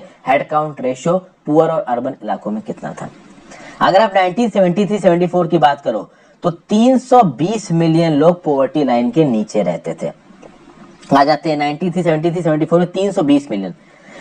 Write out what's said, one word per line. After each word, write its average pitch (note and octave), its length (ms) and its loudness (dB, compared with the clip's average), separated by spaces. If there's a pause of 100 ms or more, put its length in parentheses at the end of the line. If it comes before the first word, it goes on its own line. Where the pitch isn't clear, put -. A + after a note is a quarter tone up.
(260)
Head F#3+ 220 0
count D3+ 320 -4
ratio C3 380 -2
पुअर D#3+ 520 0
और D#3+ 100 -2
अर्बन B2+ 420 -4
इलाकों - 280 -8
में G#2+ 120 -8
कितना - 300 -12
था। - 180 -14 (680)
अगर F#3+ 220 4
आप G3 120 0
नाइनटीन F#3+ 360 0
सेवेंटी F#3+ 360 2
थ्री G#3 120 -2
सेवेंटी F3 280 2
फ़ोर F3 200 0
की E3+ 120 0
बात C#3+ 220 2
करो A2 300 -6 (320)
तो F3 80 -2
तीन A3+ 480 2
सौ B3 240 4
बीस F3 500 -2
मिलियन E3 400 2
लोग D#3+ 320 2
poverty C#3 400 0
line A#2+ 260 0
के D#3+ 140 2
नीचे G#2+ 380 -2
रहते - 400 -6
थे। - 100 -6 (1040)
आ E3+ 80 4
जाते D3+ 260 0
हैं D3+ 60 0
नाइनटीन D3 340 -4
सेवेंटी E3 400 0
थ्री F3 120 -4
सेवेंटी D#3 240 0
फ़ोर E3+ 140 2
में F3 120 -2
तीन G3 200 -2
सौ F#3+ 100 -2
बीस C#3+ 280 0
मिलियन। F#3+ 240 -6 (460)